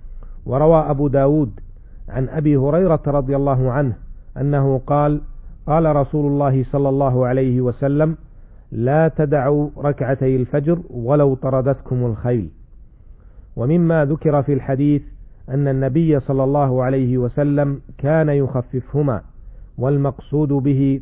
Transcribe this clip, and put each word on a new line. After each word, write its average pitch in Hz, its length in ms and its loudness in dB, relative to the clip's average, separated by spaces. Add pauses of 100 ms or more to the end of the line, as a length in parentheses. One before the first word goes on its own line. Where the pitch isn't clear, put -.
(460)
وروى 151 440 4
أبو 147 180 0
داود 139 520 2 (480)
عن 123 200 -4
أبي 147 280 2
هريرة 151 500 2
رضي 139 300 0
الله 131 340 0
عنه 131 220 0 (480)
أنه 135 460 0
قال: 147 340 2 (460)
"قال 156 300 2
رسول 147 300 0
الله 139 460 2
صلى 139 160 2
الله 131 380 2
عليه 127 340 2
وسلم: 143 560 0 (560)
'لا 139 440 2
تدعوا 147 640 0
ركعتي 135 580 0
الفجر 147 420 0 (120)
ولو 135 440 2
طردتكم 131 720 -2
الخيل'". 117 440 -2 (1080)
ومما 165 480 2
ذكر 147 380 0
في 147 100 0
الحديث 139 500 0 (460)
أن 139 200 -2
النبي 135 520 2
صلى 135 240 0
الله 135 380 2
عليه 127 360 0
وسلم 143 640 0 (180)
كان 156 300 2
يخففهما، 131 920 -2 (580)
والمقصود 139 720 0
به 135 540 0